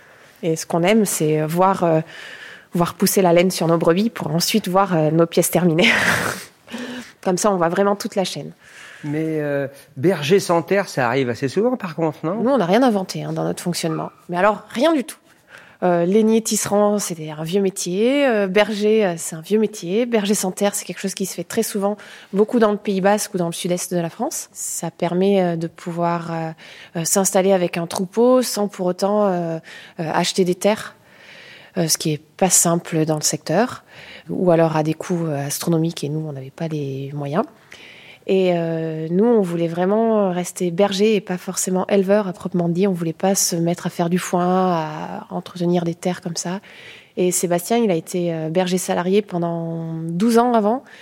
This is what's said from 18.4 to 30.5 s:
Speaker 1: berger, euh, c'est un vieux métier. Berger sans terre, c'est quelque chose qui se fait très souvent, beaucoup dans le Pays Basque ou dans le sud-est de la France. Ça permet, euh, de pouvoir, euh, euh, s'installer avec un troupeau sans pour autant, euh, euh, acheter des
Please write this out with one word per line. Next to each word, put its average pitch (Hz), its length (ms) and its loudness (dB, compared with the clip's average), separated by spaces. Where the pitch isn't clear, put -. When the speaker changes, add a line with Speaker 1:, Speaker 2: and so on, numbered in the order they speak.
Speaker 1:
berger, 208 580 2
euh, 175 140 0
c'est - 180 -10
un 160 60 -12
vieux 202 160 0
métier. 214 480 -2
Berger 214 280 0
sans 190 160 -2
terre, 202 240 -2
c'est - 120 -6
quelque - 140 -12
chose 190 140 -6
qui 190 120 -6
se - 80 -8
fait 175 100 -8
très - 180 -2
souvent, 208 360 -2
beaucoup 214 260 2
dans 214 120 4
le 208 80 0
Pays 196 240 -2
Basque 208 320 2
ou 190 40 -2
dans 170 80 0
le 170 60 -4
sud-est 180 400 -4
de 175 80 0
la 165 80 -2
France. - 440 -8
Ça - 380 -8
permet, 185 520 2
euh, 175 140 0
de 165 100 -4
pouvoir, 170 640 -4
euh, 165 180 -4
euh, 170 80 -4
s'installer 190 480 2
avec 175 240 0
un 170 100 -4
troupeau 240 540 2
sans 208 280 -2
pour 190 180 -4
autant, 196 400 2
euh, 170 320 -2
euh, 156 140 -4
acheter 180 320 2
des 180 80 0